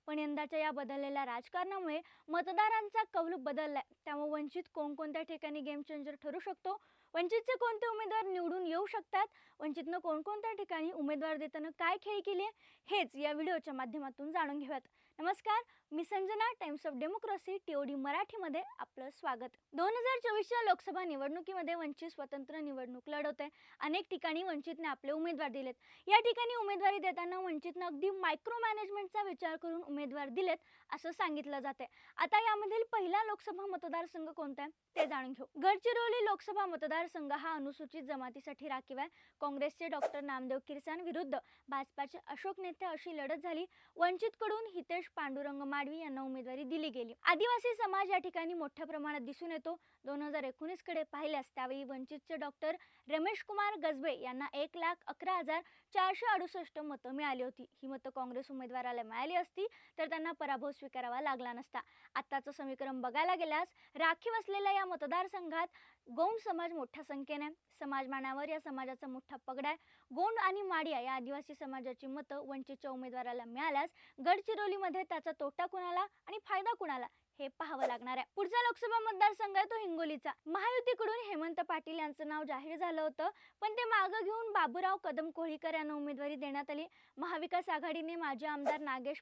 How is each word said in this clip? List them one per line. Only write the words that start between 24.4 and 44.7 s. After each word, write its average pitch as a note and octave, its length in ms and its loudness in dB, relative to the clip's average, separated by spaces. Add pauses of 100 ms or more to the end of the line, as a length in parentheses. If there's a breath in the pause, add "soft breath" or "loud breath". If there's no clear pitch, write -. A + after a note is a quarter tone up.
वंचितने D#4+ 460 -4
आपले C#4 240 -2
उमेदवार D#4 380 0
दिलेत. C4 240 -4 (320 loud breath)
या G4+ 140 10
ठिकाणी A#4 360 4
उमेदवारी G4+ 420 4
देताना F4+ 420 0
वंचितनं F4 460 -2
अगदी E4 240 2
मायक्रो F#4+ 500 0
मॅनेजमेंटचा G#4 600 -2
विचार E4+ 340 -2
करून E4+ 260 -4
उमेदवार C#4+ 460 -4
दिलेत E4+ 280 2 (340 loud breath)
असं D#4+ 220 -4
सांगितलं D4 480 -2
जातंय. C4+ 260 -4 (320 loud breath)
आता G#4 220 8
यामधील G#4+ 420 4 (100)
पहिला G4+ 320 4
लोकसभा G4+ 420 -4
मतदारसंघ E4+ 640 -4
कोणता C#4+ 320 -6
आहे D4 80 -6 (260)
ते D#4 100 6
जाणून C4 260 -2
घेऊ. C4 140 -8 (160)
गडचिरोली A#4 640 6
लोकसभा G4+ 420 2
मतदारसंघ D#4 680 -2
हा D#4 220 -2
अनुसूचित C#4+ 480 -6
जमातीसाठी C4+ 680 -8
राखीव C4 300 -4
आहे. D4 100 -4 (320 loud breath)
काँग्रेसचे C#4+ 480 -2
डॉक्टर D4 320 0
नामदेव C4 460 -2
किरसान D#4+ 340 -4
विरुद्ध D#4+ 380 -2 (300 soft breath)
भाजपाचे C#4 580 -4
अशोक F#4+ 340 -6
नेते F#4 260 -4
अशी E4 300 -4
लढत D4 260 -2
झाली. E4+ 240 -2 (300 soft breath)
वंचितकडून G#4+ 800 2